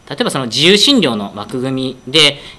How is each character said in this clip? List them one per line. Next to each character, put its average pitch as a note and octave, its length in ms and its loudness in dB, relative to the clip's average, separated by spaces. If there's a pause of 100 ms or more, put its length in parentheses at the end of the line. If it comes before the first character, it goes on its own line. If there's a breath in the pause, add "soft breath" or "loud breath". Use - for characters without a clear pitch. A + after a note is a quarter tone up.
例 C#3+ 100 -8
え B3 40 -2
ば G3+ 80 -2
そ D3+ 80 -2
の B2+ 80 -4
自 B2 180 0
由 F#3+ 100 6
診 B3+ 260 4
療 C3+ 120 2
の G#2 220 -6
枠 G#2+ 260 -8
組 C3 100 -4
み C3 400 -6
で、 D3 280 2 (200 loud breath)